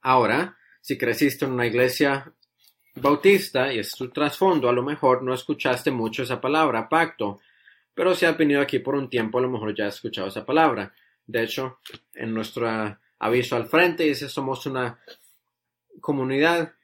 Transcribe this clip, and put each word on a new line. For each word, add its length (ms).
Ahora, 540
si 180
creciste 480
en 80
una 120
iglesia 680
bautista 800
y 60
es 140
tu 160
trasfondo, 600
a 40
lo 100
mejor 400
no 100
escuchaste 560
mucho 340
esa 160
palabra, 480
pacto. 540
Pero 180
si 120
has 120
venido 240
aquí 160
por 160
un 160
tiempo, 300
a 20
lo 80
mejor 260
ya 120
has 80
escuchado 320
esa 180
palabra. 480
De 180
hecho, 360
en 200
nuestro 340
aviso 360
al 120
frente 360
dice, 260
"Somos 380
una 320
comunidad 720